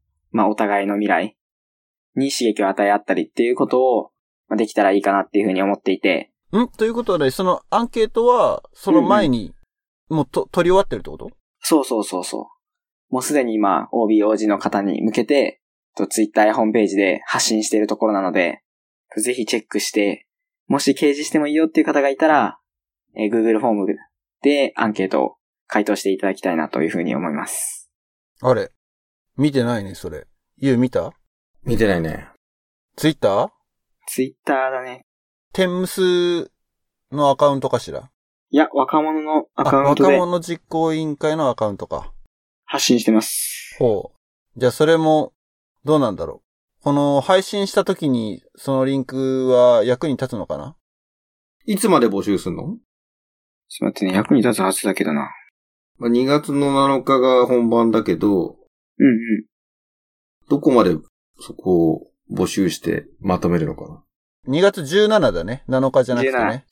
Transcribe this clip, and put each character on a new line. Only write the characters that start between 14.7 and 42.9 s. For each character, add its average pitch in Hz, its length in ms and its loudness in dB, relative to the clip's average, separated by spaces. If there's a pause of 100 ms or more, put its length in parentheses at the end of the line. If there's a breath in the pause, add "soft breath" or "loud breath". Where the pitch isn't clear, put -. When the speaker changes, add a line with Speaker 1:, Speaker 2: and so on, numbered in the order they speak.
Speaker 1:
に 98 200 -2
向 110 80 0
け 113 140 -2
て、 139 360 0 (360)
と、 101 100 -2
Twitter 107 380 2
や 110 100 4
ホ 117 80 0
ー 110 40 2
ム 107 60 0
ペ 113 120 4
ー - 20 2
ジ 92 80 -2
で 98 320 0
発 - 200 -2
信 110 180 0
し - 60 -6
て 113 60 0
い 107 40 2
る 107 80 -2
と 107 80 -2
こ 113 100 0
ろ 107 60 2
な 98 100 0
の 92 80 -2
で、 85 320 -2 (540)
ぜ 117 180 -4
ひ 113 120 -4
チ 123 100 -4
ェ 110 60 -2
ッ - 40 -20
ク 107 140 -4
し - 100 -6
て、 101 380 -2 (400)
も 139 100 0
し 139 140 0
掲 143 200 2
示 147 120 -4
し - 60 -10
て 156 100 0
も 147 80 -2
い 147 40 -4
い - 20 -2
よ 160 120 2
っ 160 40 -4
て 160 100 2
い - 20 4
う 143 40 2
方 147 160 0
が 139 60 2
い 139 80 -2
た 160 120 2
ら、 135 320 2 (560)
え 110 80 -4
ー、 104 80 0
Google 113 260 2
フ 127 80 -2
ォ 117 40 2
ー - 20 2
ム 101 140 -2 (560)
で 143 340 2
ア 110 100 -2
ン 104 60 -2
ケ 95 140 -4
ー - 20 -4
ト 76 140 0
を - 120 -2 (320)
回 104 180 -2
答 104 120 0
し - 60 -10
て 98 100 0
い 92 60 -4
た 98 100 -2
だ 95 60 -2
き - 60 -14
た 92 120 -4
い 82 40 -2
な 78 120 -4
と - 140 -4
い 80 40 0
う 82 40 -2
ふ - 60 -6
う 85 60 -2
に - 140 -2
思 - 140 -6
い - 20 -6
ま 73 140 -8
す。 - 440 -10 (520)
Speaker 2:
あ 127 100 2
れ？ 104 180 -2 (680)
見 143 140 2
て 131 140 0
な 120 160 -2
い 101 40 -10
ね、 95 100 -12
そ - 160 -12
れ。 76 160 -14 (320)
ゆ 135 160 2
う - 20 2
見 127 140 2
た？ - 220 -4 (520)
Speaker 3:
見 120 120 0
て 110 120 2
な 95 80 2
い 85 40 -2
ね。 78 280 -8 (680)
Speaker 2:
Twitter？ 131 540 0 (560)
Speaker 1:
Twitter 131 640 -4
だ 127 120 -6
ね。 127 240 -16 (520)
Speaker 2:
天 180 180 0
む 185 120 -4
す 175 640 0 (600)
の 143 200 2
ア 135 60 2
カ 147 120 4
ウ 139 80 0
ン 135 40 -4
ト 135 100 -4
か 123 80 0
し - 120 -8
ら？ - 200 -12 (400)
Speaker 1:
い 135 80 4
や、 151 160 4
若 139 260 2
者 156 220 -2
の 151 320 -2
ア 139 100 -2
カ 139 140 2
ウ 143 140 2
ン - 20 4
ト 139 80 0
で。 139 80 6
Speaker 2:
あ、 - 80 6
若 180 80 2
者 175 140 -2
実 170 280 -10
行 160 240 -2
委 156 60 -4
員 156 180 -6
会 156 180 -2
の 156 140 0
ア 120 60 -2
カ 110 140 -2
ウ 101 40 -4
ン 95 60 -12
ト - 80 -10
か。 - 260 -10 (540)
Speaker 1:
発 - 180 -4
信 123 160 4